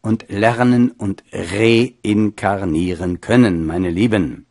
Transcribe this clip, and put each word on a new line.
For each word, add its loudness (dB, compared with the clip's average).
und -4
lernen 2
und -8
reinkarnieren -2
können, 2
meine -2
Lieben. -2